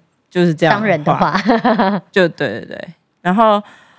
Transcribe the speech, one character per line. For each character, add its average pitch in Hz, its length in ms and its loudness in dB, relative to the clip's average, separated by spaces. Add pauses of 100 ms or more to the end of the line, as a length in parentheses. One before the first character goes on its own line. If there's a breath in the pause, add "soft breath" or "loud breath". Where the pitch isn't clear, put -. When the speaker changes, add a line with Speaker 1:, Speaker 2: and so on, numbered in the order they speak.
(300)
Speaker 1:
就 180 140 0
是 165 100 2
这 165 120 0
样 180 80 4
的 202 60 -2
话。 220 60 -4
Speaker 2:
伤 - 20 2
人 156 160 0
的 151 100 2
话。 196 920 0
<laughs> - 60 -20
Speaker 1:
就， 180 180 2
对， 113 320 -6
对， - 60 -14
对。 - 220 -16 (340)
然 180 120 0
后 214 280 2 (360 soft breath)